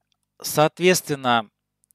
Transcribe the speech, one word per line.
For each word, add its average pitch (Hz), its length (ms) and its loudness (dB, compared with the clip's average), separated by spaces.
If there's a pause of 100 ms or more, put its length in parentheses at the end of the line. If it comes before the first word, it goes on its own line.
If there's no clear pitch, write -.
(400)
Соответственно, 147 1080 0 (440)